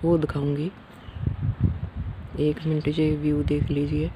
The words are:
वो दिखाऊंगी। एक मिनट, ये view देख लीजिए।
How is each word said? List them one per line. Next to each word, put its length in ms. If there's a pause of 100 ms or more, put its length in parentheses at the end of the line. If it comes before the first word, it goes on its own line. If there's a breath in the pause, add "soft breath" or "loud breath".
वो 140
दिखाऊंगी। 540 (1700)
एक 260
मिनट, 240
ये 260
view 280
देख 260
लीजिए। 460